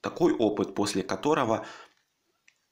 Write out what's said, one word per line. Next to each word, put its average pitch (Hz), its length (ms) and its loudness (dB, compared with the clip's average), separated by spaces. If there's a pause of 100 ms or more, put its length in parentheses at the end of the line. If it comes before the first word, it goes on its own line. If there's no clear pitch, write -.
такой - 320 2
опыт, 104 420 0
после 101 280 0
которого 120 640 0 (1040)